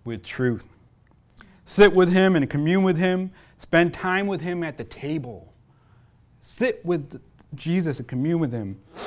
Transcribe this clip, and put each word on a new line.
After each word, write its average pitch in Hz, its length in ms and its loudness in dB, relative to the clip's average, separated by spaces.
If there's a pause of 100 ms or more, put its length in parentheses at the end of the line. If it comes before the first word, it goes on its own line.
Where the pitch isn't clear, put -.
with 113 200 -10
truth. 123 420 -2 (1000)
Sit 202 300 6
with 180 180 6
him 190 240 4
and 139 140 2
commune 160 320 2
with 185 160 2
him. 185 320 0 (280)
Spend 170 360 2
time 185 320 -2
with 190 140 -4
him 175 220 -6
at 156 140 -8
the 117 80 -10
table. 127 680 -10 (880)
Sit - 440 -4
with 165 380 -4 (320)
Jesus 160 460 -2
and 117 80 -12
commune 156 320 -2
with 131 120 -2
him. 101 280 -8 (260)